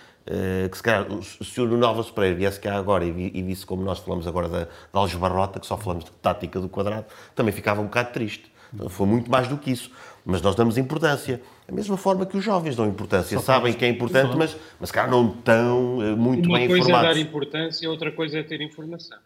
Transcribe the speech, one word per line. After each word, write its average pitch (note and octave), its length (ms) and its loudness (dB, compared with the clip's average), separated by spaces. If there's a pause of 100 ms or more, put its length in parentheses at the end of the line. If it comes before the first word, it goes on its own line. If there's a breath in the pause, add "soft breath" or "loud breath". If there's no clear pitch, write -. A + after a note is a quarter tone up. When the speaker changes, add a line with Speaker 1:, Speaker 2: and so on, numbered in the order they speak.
(260 loud breath)
Speaker 1:
eh, F#2 440 -2
que - 80 -12
se - 40 -14
calhar, G2+ 240 2 (160)
se - 380 -10
o B2 60 2
Nuno A#2+ 180 4
Álvares A2+ 260 0
Pereira F#2+ 240 2
viesse G2 240 0
cá G2+ 160 -4
agora F#2+ 300 2
e E2+ 80 -2
vi-, F2+ 220 -4
e F#2 80 -4
visse F#2 240 -6
como F#2 160 -4
nós F#2+ 160 -4
falamos F2+ 280 -6
agora E2+ 220 -2
da, E2+ 160 -2
da - 360 -4
aljubarrota, F#2 600 0
que - 60 -16
só F#2+ 100 -6
falamos E2+ 300 -6
de - 60 -20
tática F2+ 460 -4
do F#2 120 -6
quadrado, G#2 340 -4 (300 loud breath)
também A2 180 0
ficava G#2 300 -2
um - 20 -2
bocado A#2+ 300 -2
triste. - 360 -8 (380 soft breath)
Foi F#2+ 180 0
muito A#2+ 240 2
mais B2+ 160 2
do C#3 120 -4
que C3 120 -6
isso. B2 200 -4 (340 loud breath)
Mas F#2 160 0
nós F#2+ 140 4
damos A#2 240 4
importância. C#3 640 0 (260 loud breath)
Da - 80 -12
mesma G3+ 220 -4
forma F#3+ 280 0
que F#3+ 120 -6
os F#3+ 80 -2
jovens E3 320 0
dão A2 120 2
importância. F#2+ 500 0
Speaker 2:
Só - 40 -2
Speaker 1:
Sabem C3 180 4 (120)
Speaker 2:
falamos - 60 -2
Speaker 1:
que B2+ 60 0
é B2 40 6
importante, B2 420 4
Speaker 2:
de B2+ 60 0
Speaker 1:
mas, D#3+ 200 0 (220 loud breath)
mas F2+ 100 -8
se - 60 -10
calhar A#2 160 2
não B2 180 6
tão, A#2+ 760 2
eh, G#2+ 120 0
muito B2 340 2
Speaker 3:
Uma F3 100 4
Speaker 1:
bem B2 100 2
Speaker 3:
coisa F3+ 140 6
Speaker 1:
informados. E3 280 6
Speaker 3:
é D#3+ 40 4
dar D3+ 60 0
importância, D#3 720 -4
outra D#3+ 220 -4
coisa D#3 260 -4
é D#3 40 -4
ter D3+ 200 -8
informação. D#3 640 -14